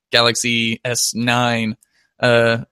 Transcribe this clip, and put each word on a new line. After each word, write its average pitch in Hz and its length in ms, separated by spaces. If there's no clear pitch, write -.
Galaxy 117 760
S - 300
nine, 120 640
uh, 117 380